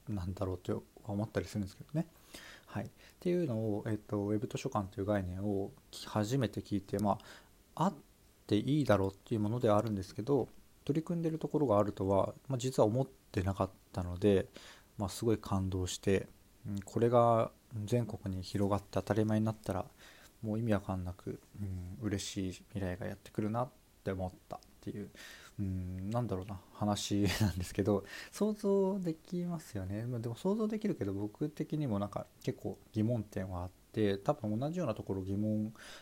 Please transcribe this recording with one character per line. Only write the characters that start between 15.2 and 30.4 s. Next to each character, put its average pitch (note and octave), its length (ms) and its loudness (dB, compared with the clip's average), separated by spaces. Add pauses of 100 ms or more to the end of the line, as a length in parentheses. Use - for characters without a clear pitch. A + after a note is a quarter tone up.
ご A2+ 80 4
い G#2 40 4
感 F#2+ 320 -2
動 F#2 180 -2
し - 100 -6
て、 F#2+ 300 2 (400)
う G#2 60 -6
ん、 G2 80 -4
こ - 180 -6
れ A#2 100 6
が A#2 420 6 (340)
全 A#2+ 200 2
国 G2+ 300 -6
に F#2 80 -4
広 G2 260 0
が G2+ 80 4
っ F#2+ 40 -2
て - 100 -20
当 F#2+ 100 0
た - 120 -2
り A2 120 4
前 G#2+ 140 2
に A2 60 2
な A2 80 0
っ - 20 -10
た - 180 -6
ら、 F2+ 120 -4 (560)
も G#2+ 120 -2
う A2 60 -2
意 - 20 -2
味 A2+ 120 2
わ G2 80 4
か F#2+ 140 -4
ん F#2 100 -4
な F2 80 -6
く、 - 260 -8 (200)
う G#2 40 -6
ん、 F#2 420 -8
嬉 G2 180 0
し F#2+ 260 -4
い - 20 -2 (220)
未 G2 80 -4
来 F2+ 160 -2
が G2 100 -8
や G2 80 -8
っ - 20 -12
て - 140 -20
く - 100 -2
る G#2+ 80 0
な A#2 140 0
っ C3+ 60 -4 (340)
て F#2+ 80 -2
思 F#2 160 -4
っ - 40 -6 (180)
た - 80 -8
っ - 20 -20 (220)
て - 80 -8
い G2+ 120 -8
う、 - 80 -12 (500)
う G2+ 40 -2
ん、 F#2 480 -4
な A#2+ 100 0
ん A2+ 60 -2
だ F#2+ 80 -2
ろ F#2 80 -4
う - 20 -10
な、 G2 140 -10 (140)
話 G#2 540 2 (140)
な G2+ 80 6
ん E2+ 80 -4
で F2+ 60 -4
す - 100 -8
け G2+ 100 2
ど、 G2+ 220 2 (260)
想 G#3+ 220 0
像 G3 460 2
で E3+ 160 -2
き F3 280 -6
ま E3+ 160 -4
す - 160 -12
よ F#2+ 100 -4
ね。 G#2 200 -4
ま B2 120 -4
あ、 - 20 -4
で A#2 100 -4
も A2+ 60 -6
想 G3 200 0